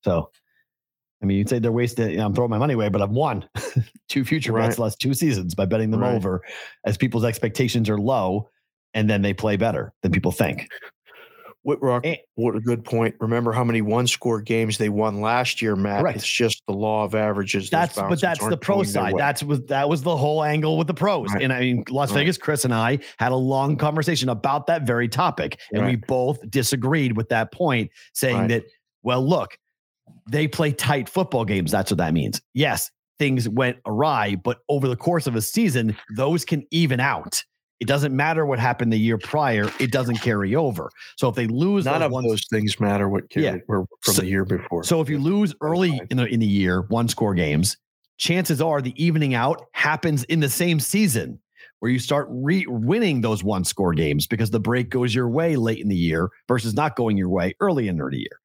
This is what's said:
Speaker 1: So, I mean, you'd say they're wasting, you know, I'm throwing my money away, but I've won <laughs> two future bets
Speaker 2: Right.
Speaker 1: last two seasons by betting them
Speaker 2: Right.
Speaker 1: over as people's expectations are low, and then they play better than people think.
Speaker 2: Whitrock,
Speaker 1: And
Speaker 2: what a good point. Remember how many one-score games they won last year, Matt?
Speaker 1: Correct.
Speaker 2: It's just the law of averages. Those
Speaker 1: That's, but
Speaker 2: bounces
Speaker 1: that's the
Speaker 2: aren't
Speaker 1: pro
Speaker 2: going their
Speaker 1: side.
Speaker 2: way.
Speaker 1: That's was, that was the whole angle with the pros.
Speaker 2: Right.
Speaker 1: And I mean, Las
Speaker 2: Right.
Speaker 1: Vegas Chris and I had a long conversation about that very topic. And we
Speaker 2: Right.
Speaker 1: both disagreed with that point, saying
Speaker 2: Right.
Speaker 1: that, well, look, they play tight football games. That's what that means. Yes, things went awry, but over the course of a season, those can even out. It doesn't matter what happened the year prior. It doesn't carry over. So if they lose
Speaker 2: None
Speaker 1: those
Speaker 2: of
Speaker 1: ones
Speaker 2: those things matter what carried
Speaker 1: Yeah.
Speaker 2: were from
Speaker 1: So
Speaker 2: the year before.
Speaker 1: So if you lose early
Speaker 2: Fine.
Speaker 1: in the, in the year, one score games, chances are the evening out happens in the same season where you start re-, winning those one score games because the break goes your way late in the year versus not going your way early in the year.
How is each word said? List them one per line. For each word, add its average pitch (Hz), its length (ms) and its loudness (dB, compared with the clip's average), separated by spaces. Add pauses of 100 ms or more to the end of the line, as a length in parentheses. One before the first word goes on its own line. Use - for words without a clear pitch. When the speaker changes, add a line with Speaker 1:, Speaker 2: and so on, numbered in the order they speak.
Speaker 1:
So, 85 260 0 (920)
I 104 40 0
mean, 98 120 2
you'd 104 120 0
say 127 80 2
they're 117 140 0
wasting, 117 380 0
you 80 80 -4
know, 107 80 0
I'm 101 80 0
throwing 120 160 0
my 110 80 0
money 139 160 2
away, 110 140 0
but 98 140 0
I've 101 80 -2
won 120 440 -2
<laughs> - 540 -6
two 135 160 0
future 120 280 -2
bets 110 260 0
Speaker 2:
Right. 117 60 0
Speaker 1:
last 110 160 -4
two 135 120 0
seasons 104 420 0
by 98 120 0
betting 110 240 0
them 113 100 0
Speaker 2:
Right. 123 140 2
Speaker 1:
over 92 280 -2 (440)
as 107 100 0
people's 117 280 0
expectations 113 680 0
are 107 80 2
low, 107 500 0 (460)
and 107 160 2
then 101 120 2
they 101 120 0
play 104 220 0
better 90 360 -2 (100)
than 90 100 0
people - 200 2
think. - 360 -2 (1000)
Speaker 2:
Whitrock, 131 380 0
Speaker 1:
And 165 140 -2 (160)
Speaker 2:
what 113 220 0
a 110 40 -2
good 117 240 -2
point. 113 360 0
Remember 117 300 0
how 120 140 0
many 117 160 2
one-score 113 600 0
games 113 340 0
they 107 140 0
won 104 320 0
last 120 400 0
year, 110 140 2
Matt? 101 260 0
Speaker 1:
Correct. 151 160 0
Speaker 2:
It's - 120 -4
just - 360 0
the 101 80 -2
law 107 300 0
of 98 100 -4
averages. 101 500 0
Those - 60 -8
Speaker 1:
That's, 165 240 0
but 104 80 -4
Speaker 2:
bounces 131 180 0
Speaker 1:
that's 175 200 0
the 104 40 0
Speaker 2:
aren't 180 160 0
Speaker 1:
pro 202 160 0
Speaker 2:
going 196 80 2
their 101 80 -2
Speaker 1:
side. 104 220 0
Speaker 2:
way. 92 40 0
Speaker 1:
That's 143 240 0
was, 143 260 0
that 143 200 0
was 156 140 0
the 165 120 0
whole 151 300 0
angle 156 320 0
with 160 120 0
the 180 60 -2
pros. 156 380 0
Speaker 2:
Right. - 100 0
Speaker 1:
And 131 120 2
I 123 60 -2
mean, 127 280 0
Las 135 220 -2
Speaker 2:
Right. 143 80 2
Speaker 1:
Vegas 160 180 2
Chris 147 300 -2
and 123 80 2
I 117 240 2 (200)
had 120 140 0
a 131 40 0
long 135 420 0
conversation 151 500 0
about 135 380 -2
that 165 200 2
very 120 220 0
topic. 123 500 -2 (140)
And 110 140 0
we 127 60 2
Speaker 2:
Right. 117 140 -4
Speaker 1:
both 127 320 0 (120)
disagreed 131 680 0
with 110 140 -2
that 113 200 0
point, 131 400 0 (220)
saying 127 240 0
Speaker 2:
Right. 113 120 0
Speaker 1:
that, 117 160 0 (380)
well, 127 240 0
look, 151 300 0 (720)
they 151 160 2
play 151 260 0
tight 135 360 0
football 131 380 0
games. 95 240 0
That's 98 200 0
what 98 60 0
that 80 160 0
means. 69 300 -2 (100)
Yes, - 380 -2 (280)
things 131 300 0
went 123 380 0
awry, 110 480 0
but 107 240 -4 (100)
over 139 180 0
the 123 100 0
course 170 300 0
of 131 80 -2
a 110 60 0
season, 120 560 0 (180)
those 143 300 0
can 147 260 -2
even 156 300 2
out. 131 420 -2 (380)
It 113 80 -4
doesn't 139 260 0
matter 156 320 0
what 131 140 0
happened 120 320 2
the 110 60 4
year 113 200 2
prior. 117 500 0 (120)
It 131 100 0
doesn't 120 300 0
carry 104 340 0
over. 131 360 -2 (260)
So 131 120 2
if 110 60 -2
they 117 140 0
lose 170 360 2
Speaker 2:
None 143 140 0
Speaker 1:
those 165 80 2
Speaker 2:
of 127 60 0
Speaker 1:
ones 127 160 0
Speaker 2:
those 110 200 0
things 107 320 0
matter 101 280 2
what 98 220 -2
carried - 160 0
Speaker 1:
Yeah. 95 100 -2 (100)
Speaker 2:
were 95 180 0 (160)
from 101 140 0
Speaker 1:
So 95 80 2
Speaker 2:
the 92 60 -2
year 95 160 0
before. 87 400 -4
Speaker 1:
So 165 160 2
if 139 100 -2
you 147 80 -2
lose 175 420 0
early 170 300 2
Speaker 2:
Fine. 131 220 -4
Speaker 1:
in 127 40 0
the, 123 100 2
in 117 140 0
the 110 60 2
year, 95 420 2
one 117 200 0
score 107 260 0
games, 80 420 2 (400)
chances 170 460 0
are 156 180 0
the 127 220 -6
evening 156 320 2
out 131 380 0
happens 151 520 0
in 165 160 0
the 143 80 2
same 170 300 2
season 131 600 0 (400)
where 117 100 0
you 127 80 2
start 143 320 -2
re-, 151 380 0
winning 135 540 2
those 107 200 0
one 95 220 0
score 90 280 0
games 76 360 2
because 113 220 0
the 110 100 0
break 120 280 0
goes 123 260 0
your 123 140 0
way 156 280 2
late 113 240 0
in 101 80 -2
the 98 80 2
year 82 340 2 (180)
versus 117 260 0
not 143 220 0
going 113 220 0
your 92 100 0
way 92 320 0
early 156 280 2
in 87 100 -2
the 67 180 -4
year. - 280 -8